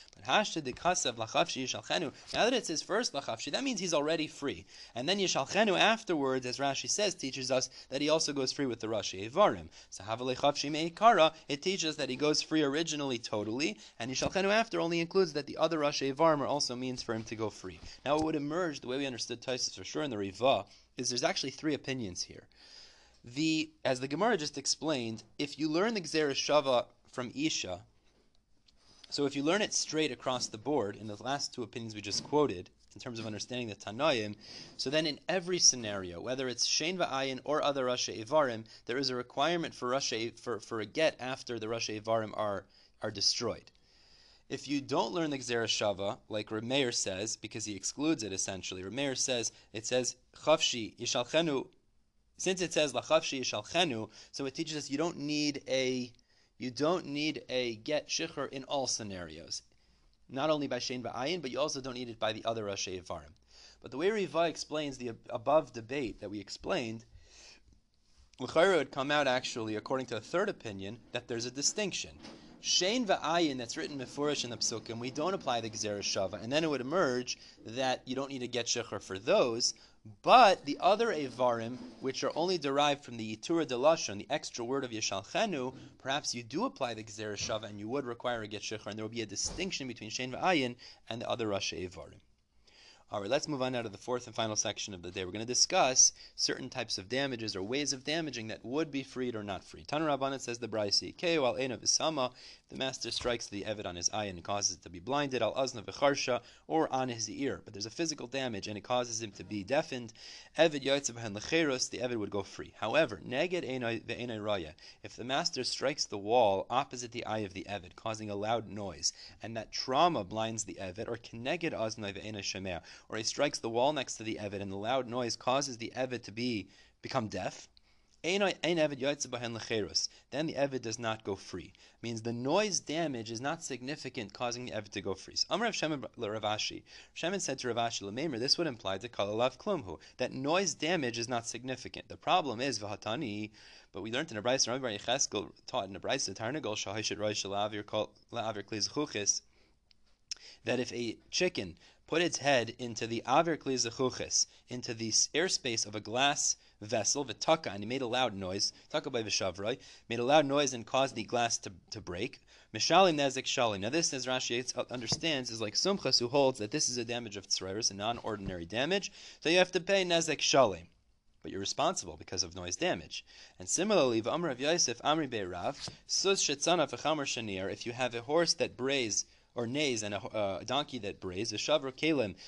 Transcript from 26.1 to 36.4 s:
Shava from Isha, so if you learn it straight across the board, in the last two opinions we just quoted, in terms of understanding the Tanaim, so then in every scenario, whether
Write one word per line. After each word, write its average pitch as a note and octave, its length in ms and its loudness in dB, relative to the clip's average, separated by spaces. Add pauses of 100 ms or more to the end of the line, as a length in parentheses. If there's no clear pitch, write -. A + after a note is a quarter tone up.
Shava C3+ 540 4 (260)
from B2 240 -6
Isha, A#2+ 460 -2 (1300)
so C#3+ 160 2
if - 80 -2
you C#3 80 0
learn F3+ 200 4
it - 120 0
straight D#3 380 0
across B2 340 -2
the A2+ 120 -12
board, A2+ 360 0
in A2 140 -10
the G#2 120 -10
last C3 320 -4
two B2 120 -6
opinions A2+ 280 -8
we G#2+ 80 -8
just G2+ 220 -4
quoted, A#2+ 480 2 (240)
in G#2 60 -18
terms A#2+ 180 -8
of A2 80 -6
understanding A#2 400 -4
the G#2 80 -6
Tanaim, A2 600 0 (400)
so - 140 -2
then D#3 160 2
in C#3+ 120 -2 (100)
every F3+ 300 0
scenario, G2+ 640 4
whether B2+ 260 -2